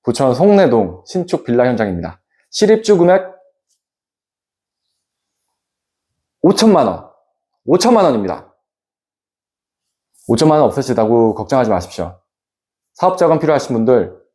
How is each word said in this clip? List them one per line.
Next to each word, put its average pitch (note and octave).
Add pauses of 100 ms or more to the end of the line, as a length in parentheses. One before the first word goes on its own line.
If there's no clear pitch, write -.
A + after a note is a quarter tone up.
부천 B2+
송내동 C#3
신축 -
빌라 B2
현장입니다. F#2 (280)
실입주 G#3+
금액 F3+ (3000)
오천만 F#3+
원. - (540)
오천만 F#3
원입니다. G2+ (1800)
오천만 D3+
원 C3
없으시다고 A2+
걱정하지 A#2
마십시오. F2+ (760)
사업자금 E3+
필요하신 D3
분들 A2+ (180)